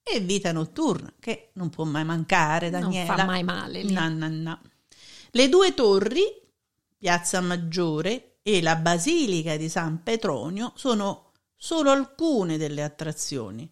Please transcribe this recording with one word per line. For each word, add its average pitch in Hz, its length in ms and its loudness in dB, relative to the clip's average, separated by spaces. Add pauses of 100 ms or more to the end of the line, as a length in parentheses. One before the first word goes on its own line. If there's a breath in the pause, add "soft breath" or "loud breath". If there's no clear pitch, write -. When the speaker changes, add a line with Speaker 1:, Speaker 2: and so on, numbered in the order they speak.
Speaker 1:
e 320 200 -2
vita 190 300 0
notturna, 165 680 -2
che - 340 -10
non 175 160 -6
può - 140 -6
mai 156 200 -2
mancare, 165 680 0
Speaker 2:
Non 180 100 -2
Speaker 1:
Daniela. 185 340 -2
Speaker 2:
fa 190 100 2
mai 185 180 -2
male 180 400 -6
lì. 196 100 -2
Speaker 1:
No, 165 160 0
no, 160 180 -4
no. 160 320 -6 (720 loud breath)
Le 262 180 4
due 370 260 6
torri, 214 480 4 (760)
Piazza 175 440 0
Maggiore 175 1000 -2
e 196 200 2
la 160 140 4
Basilica 170 800 2
di 160 140 -4
San 165 320 -4
Petronio, 196 760 -4
sono 208 580 -2 (220)
solo 302 360 2
alcune 262 680 0
delle 147 240 -4
attrazioni. 147 920 -6